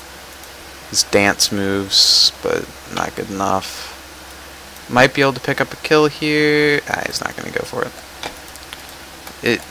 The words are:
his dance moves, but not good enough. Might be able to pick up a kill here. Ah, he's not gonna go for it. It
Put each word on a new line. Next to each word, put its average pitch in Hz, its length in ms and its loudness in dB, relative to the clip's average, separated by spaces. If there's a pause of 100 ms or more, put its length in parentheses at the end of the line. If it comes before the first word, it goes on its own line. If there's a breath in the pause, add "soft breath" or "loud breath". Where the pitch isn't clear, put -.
(880)
his - 140 2
dance 101 500 4
moves, 98 800 4 (100)
but 50 240 0 (260)
not 50 220 -2
good 98 140 -6
enough. 98 640 -2 (960)
Might 127 240 6
be 143 80 2
able 135 120 6
to 127 60 -8
pick 139 220 0
up 131 100 0
a - 60 -10
kill 151 300 6
here. 151 840 2
Ah, - 160 0
he's - 160 -4
not - 160 -6
gonna - 120 -8
go - 140 -2
for 123 220 -4
it. - 80 -10 (1500)
It 117 300 2